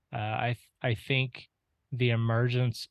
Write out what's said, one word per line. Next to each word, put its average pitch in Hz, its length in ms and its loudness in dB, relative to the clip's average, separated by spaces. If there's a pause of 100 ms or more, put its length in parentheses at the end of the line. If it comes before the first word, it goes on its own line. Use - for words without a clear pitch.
(120)
Uh, 123 60 -6
I 110 300 -2
th-, - 220 -6 (120)
I 123 140 0 (120)
think 131 400 0 (440)
the 123 180 2
emergence 117 800 0